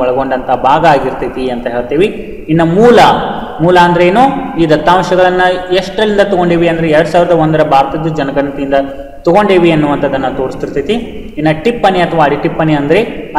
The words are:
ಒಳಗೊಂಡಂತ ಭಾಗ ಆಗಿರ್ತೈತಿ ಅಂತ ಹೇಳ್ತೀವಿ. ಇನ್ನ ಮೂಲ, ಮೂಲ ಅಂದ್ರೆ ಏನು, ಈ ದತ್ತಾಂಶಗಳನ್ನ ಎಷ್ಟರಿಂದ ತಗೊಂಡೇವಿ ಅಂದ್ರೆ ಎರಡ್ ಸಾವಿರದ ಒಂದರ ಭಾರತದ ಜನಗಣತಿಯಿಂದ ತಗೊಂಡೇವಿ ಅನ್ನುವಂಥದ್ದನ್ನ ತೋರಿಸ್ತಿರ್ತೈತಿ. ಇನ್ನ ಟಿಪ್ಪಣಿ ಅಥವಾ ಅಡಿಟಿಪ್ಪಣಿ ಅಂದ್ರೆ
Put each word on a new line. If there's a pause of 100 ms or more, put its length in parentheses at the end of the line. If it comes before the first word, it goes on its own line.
ಒಳಗೊಂಡಂತ (180)
ಭಾಗ
ಆಗಿರ್ತೈತಿ
ಅಂತ
ಹೇಳ್ತೀವಿ. (420)
ಇನ್ನ (140)
ಮೂಲ, (640)
ಮೂಲ
ಅಂದ್ರೆ
ಏನು, (360)
ಈ
ದತ್ತಾಂಶಗಳನ್ನ (400)
ಎಷ್ಟರಿಂದ
ತಗೊಂಡೇವಿ
ಅಂದ್ರೆ
ಎರಡ್
ಸಾವಿರದ (120)
ಒಂದರ
ಭಾರತದ
ಜನಗಣತಿಯಿಂದ (520)
ತಗೊಂಡೇವಿ
ಅನ್ನುವಂಥದ್ದನ್ನ
ತೋರಿಸ್ತಿರ್ತೈತಿ. (440)
ಇನ್ನ (140)
ಟಿಪ್ಪಣಿ
ಅಥವಾ
ಅಡಿಟಿಪ್ಪಣಿ
ಅಂದ್ರೆ (380)